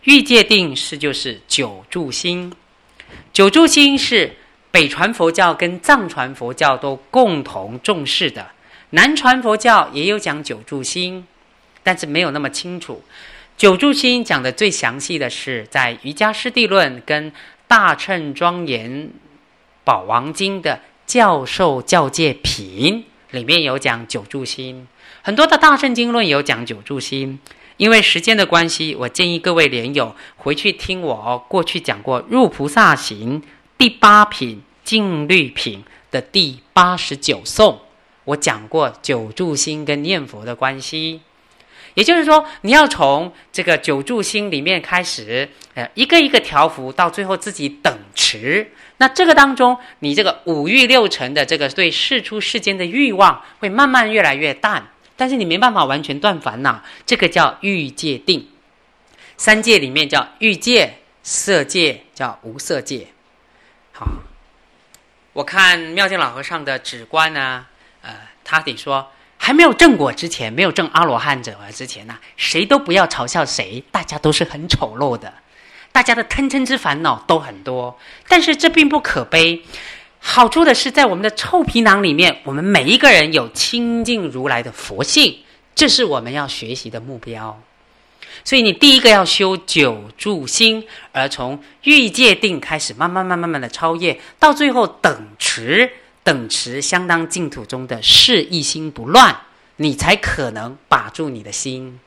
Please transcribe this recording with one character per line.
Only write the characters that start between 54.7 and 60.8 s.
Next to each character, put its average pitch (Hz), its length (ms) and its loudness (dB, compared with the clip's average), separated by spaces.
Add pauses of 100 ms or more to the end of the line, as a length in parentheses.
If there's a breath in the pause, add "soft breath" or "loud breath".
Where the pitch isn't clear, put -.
但 254 140 -2
是 269 60 -2
你 214 100 -2
没 165 100 -2
办 233 160 2
法 180 140 2
完 139 160 -4
全 143 180 -8
断 175 220 -2
烦 123 220 -8
恼， 123 180 -2 (240 loud breath)
这 - 100 0
个 175 140 0
叫 160 320 0
欲 185 300 -4
界 143 260 -6
定。 156 300 -2 (920 soft breath)
三 214 240 2
界 220 160 4
里 135 140 -2
面 147 180 -2
叫 143 200 -2 (100)
欲 214 160 0
界、 190 420 0 (240)